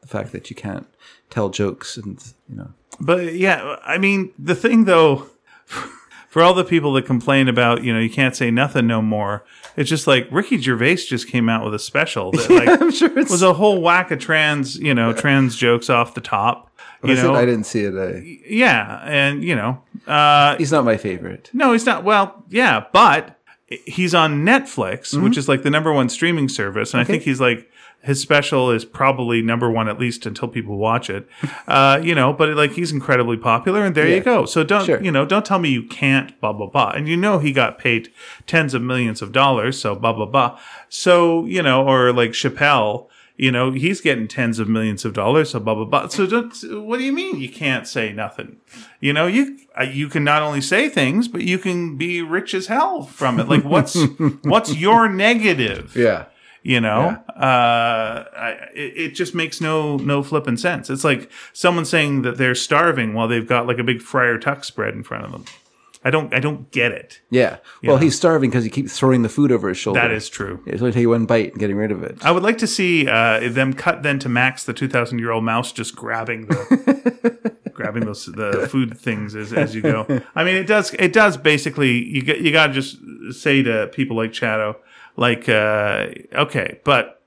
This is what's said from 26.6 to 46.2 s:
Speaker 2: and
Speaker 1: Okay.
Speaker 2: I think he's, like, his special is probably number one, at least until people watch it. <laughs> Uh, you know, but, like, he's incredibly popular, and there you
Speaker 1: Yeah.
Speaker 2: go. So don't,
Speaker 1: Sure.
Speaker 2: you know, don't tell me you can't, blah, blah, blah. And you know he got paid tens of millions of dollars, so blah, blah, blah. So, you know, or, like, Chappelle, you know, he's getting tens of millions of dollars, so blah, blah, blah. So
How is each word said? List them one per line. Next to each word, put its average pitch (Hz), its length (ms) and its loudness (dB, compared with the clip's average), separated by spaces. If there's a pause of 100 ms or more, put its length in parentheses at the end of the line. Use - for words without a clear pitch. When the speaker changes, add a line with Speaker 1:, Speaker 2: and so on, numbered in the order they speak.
Speaker 2:
and 123 80 2
Speaker 1:
Okay. 117 60 -2
Speaker 2:
I 202 60 -2
think 156 100 -2
he's, 131 160 -2
like, 120 300 -2 (320)
his 135 200 -2
special 143 500 2
is 113 140 0
probably 123 580 0
number 117 260 0
one, 113 200 0
at 107 100 -6
least 120 260 -4
until 113 220 -8
people 107 300 -8
watch 113 320 0
it. 98 240 -10
<laughs> - 340 -10
Uh, 139 340 6
you 165 140 0
know, 135 180 4
but, 156 220 2
like, 147 160 2
he's 165 220 -4
incredibly 123 440 0
popular, 127 480 0
and 180 80 0
there 156 140 2
you 175 80 4
Speaker 1:
Yeah. 190 60 2
Speaker 2:
go. 226 240 2
So 160 180 0
don't, 196 220 2
Speaker 1:
Sure. 156 180 2
Speaker 2:
you 180 80 0
know, 139 140 2
don't 202 200 0
tell 196 140 0
me 160 100 0
you 120 140 -2
can't, 135 580 -4
blah, 107 120 -2
blah, 104 140 -8
blah. 120 280 0
And 151 120 -6
you 165 100 0
know 196 220 2
he 147 120 0
got 123 260 0
paid 117 320 -2 (380)
tens 156 260 0
of 120 80 -2
millions 123 400 -2
of 101 120 -8
dollars, 131 460 2
so 104 140 -4
blah, 113 200 0
blah, 107 120 -6
blah. 120 320 0 (320)
So, 170 560 4
you 180 160 -2
know, 135 240 4
or, 127 280 4
like, 117 180 2
Chappelle, 127 760 0 (280)
you 131 160 0
know, 127 200 0
he's 165 300 -2
getting 120 280 0
tens 117 280 -2
of 107 120 -2
millions 110 360 -2
of 110 80 -6
dollars, 127 360 0
so 123 100 -6
blah, 107 160 -2
blah, 107 100 -4
blah. 139 220 -2
So 196 180 -2